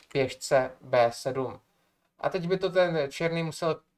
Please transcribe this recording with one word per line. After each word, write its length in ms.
pěšce 600
B 300
sedm. 500
A 100
teď 180
by 100
to 120
ten 420
černý 320
musel 380